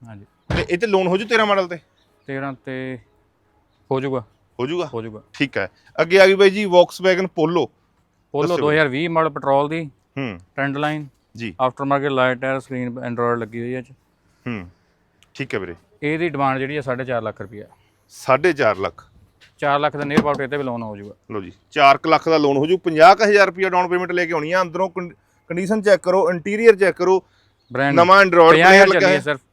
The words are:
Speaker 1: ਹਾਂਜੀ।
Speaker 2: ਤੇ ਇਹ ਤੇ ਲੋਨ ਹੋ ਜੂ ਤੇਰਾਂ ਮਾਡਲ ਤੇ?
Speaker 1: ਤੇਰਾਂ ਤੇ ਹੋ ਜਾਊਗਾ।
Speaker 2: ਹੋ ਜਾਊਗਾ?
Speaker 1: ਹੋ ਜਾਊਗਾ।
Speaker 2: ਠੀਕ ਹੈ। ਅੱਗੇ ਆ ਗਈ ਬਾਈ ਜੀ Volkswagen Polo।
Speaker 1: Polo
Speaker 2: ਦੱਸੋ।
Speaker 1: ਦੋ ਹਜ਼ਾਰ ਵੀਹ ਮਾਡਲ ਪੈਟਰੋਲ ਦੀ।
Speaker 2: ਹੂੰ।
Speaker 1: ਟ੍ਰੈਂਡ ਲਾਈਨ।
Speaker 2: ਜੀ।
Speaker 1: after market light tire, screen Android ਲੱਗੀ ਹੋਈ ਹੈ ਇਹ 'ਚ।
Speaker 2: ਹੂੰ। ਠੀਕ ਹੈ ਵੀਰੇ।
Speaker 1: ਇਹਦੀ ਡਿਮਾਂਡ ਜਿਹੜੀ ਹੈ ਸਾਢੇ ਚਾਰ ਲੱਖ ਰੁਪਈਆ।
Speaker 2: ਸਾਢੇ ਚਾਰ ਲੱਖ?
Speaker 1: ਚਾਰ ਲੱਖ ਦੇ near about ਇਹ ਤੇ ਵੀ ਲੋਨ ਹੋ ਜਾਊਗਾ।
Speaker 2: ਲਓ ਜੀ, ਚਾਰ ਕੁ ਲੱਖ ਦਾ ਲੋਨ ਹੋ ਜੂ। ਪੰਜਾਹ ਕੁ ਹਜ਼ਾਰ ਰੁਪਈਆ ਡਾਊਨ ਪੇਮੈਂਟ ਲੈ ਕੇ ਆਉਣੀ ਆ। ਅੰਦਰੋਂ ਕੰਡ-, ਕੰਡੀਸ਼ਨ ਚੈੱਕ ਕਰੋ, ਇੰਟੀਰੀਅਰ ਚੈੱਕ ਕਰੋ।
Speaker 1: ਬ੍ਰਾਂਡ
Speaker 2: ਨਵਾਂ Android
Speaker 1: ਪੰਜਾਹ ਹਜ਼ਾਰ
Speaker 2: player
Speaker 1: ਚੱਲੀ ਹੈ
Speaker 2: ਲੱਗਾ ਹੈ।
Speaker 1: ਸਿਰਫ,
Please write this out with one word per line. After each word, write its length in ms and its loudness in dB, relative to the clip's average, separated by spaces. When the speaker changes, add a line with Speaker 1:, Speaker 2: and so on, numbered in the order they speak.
Speaker 1:
ਹਾਂਜੀ। 180 -20
Speaker 2:
ਤੇ 140 -4
ਇਹ 80 -4
ਤੇ 80 -4
ਲੋਨ 200 0
ਹੋ 100 -2
ਜੂ 100 -6
ਤੇਰਾਂ 200 0
ਮਾਡਲ 220 -2
ਤੇ? 100 -14
Speaker 1:
ਤੇਰਾਂ 260 -10
ਤੇ 340 -12
ਹੋ 100 -2
ਜਾਊਗਾ। 240 -6
Speaker 2:
ਹੋ 60 -4
ਜਾਊਗਾ? 280 -8
Speaker 1:
ਹੋ 80 -10
ਜਾਊਗਾ। 200 -16
Speaker 2:
ਠੀਕ 260 -6
ਹੈ। 120 -6
ਅੱਗੇ 200 2
ਆ 60 8
ਗਈ 80 4
ਬਾਈ 160 4
ਜੀ 160 -4
Volkswagen 580 2
Polo। 380 -2
Speaker 1:
Polo 800 -12
Speaker 2:
ਦੱਸੋ। 140 -2
Speaker 1:
ਦੋ 160 -2
ਹਜ਼ਾਰ 160 0
ਵੀਹ 220 -6
ਮਾਡਲ 200 -2
ਪੈਟਰੋਲ 380 -2
ਦੀ। 220 -8
Speaker 2:
ਹੂੰ। 200 -10
Speaker 1:
ਟ੍ਰੈਂਡ 220 -6
ਲਾਈਨ। 320 -6
Speaker 2:
ਜੀ। 180 -12
Speaker 1:
after 240 -6
market 220 -2
light 260 -2
tire, 220 -6
screen 500 -10
Android 260 -4
ਲੱਗੀ 240 -10
ਹੋਈ 140 -10
ਹੈ 40 -8
ਇਹ 60 -14
'ਚ। 60 -20
Speaker 2:
ਹੂੰ। 240 -12
ਠੀਕ 200 -12
ਹੈ 40 -4
ਵੀਰੇ। 160 -12
Speaker 1:
ਇਹਦੀ 260 -4
ਡਿਮਾਂਡ 300 -4
ਜਿਹੜੀ 180 -8
ਹੈ 40 -8
ਸਾਢੇ 240 -8
ਚਾਰ 180 -6
ਲੱਖ 180 -10
ਰੁਪਈਆ। 240 -18
Speaker 2:
ਸਾਢੇ 440 0
ਚਾਰ 240 0
ਲੱਖ? 300 -8
Speaker 1:
ਚਾਰ 220 -2
ਲੱਖ 160 -4
ਦੇ 60 -8
near 200 -2
about 200 -4
ਇਹ 60 -8
ਤੇ 80 -6
ਵੀ 60 -4
ਲੋਨ 200 -8
ਹੋ 140 -14
ਜਾਊਗਾ। 180 -18
Speaker 2:
ਲਓ 100 -8
ਜੀ, 120 -14
ਚਾਰ 260 6
ਕੁ 120 -6
ਲੱਖ 200 2
ਦਾ 80 2
ਲੋਨ 200 2
ਹੋ 100 -2
ਜੂ। 120 0
ਪੰਜਾਹ 360 6
ਕੁ 100 -2
ਹਜ਼ਾਰ 220 4
ਰੁਪਈਆ 220 -4
ਡਾਊਨ 200 -2
ਪੇਮੈਂਟ 240 -4
ਲੈ 140 -2
ਕੇ 60 -8
ਆਉਣੀ 200 -4
ਆ। 100 0
ਅੰਦਰੋਂ 280 -4
ਕੰਡ-, 240 -12
ਕੰਡੀਸ਼ਨ 340 -4
ਚੈੱਕ 200 2
ਕਰੋ, 280 0
ਇੰਟੀਰੀਅਰ 460 2
ਚੈੱਕ 200 0
ਕਰੋ। 280 0
Speaker 1:
ਬ੍ਰਾਂਡ 220 -2
Speaker 2:
ਨਵਾਂ 300 8
Android 260 6
Speaker 1:
ਪੰਜਾਹ 220 8
ਹਜ਼ਾਰ 140 8
Speaker 2:
player 140 2
Speaker 1:
ਚੱਲੀ 60 2
ਹੈ 120 2
Speaker 2:
ਲੱਗਾ 140 -6
ਹੈ। 60 -6
Speaker 1:
ਸਿਰਫ, 20 -18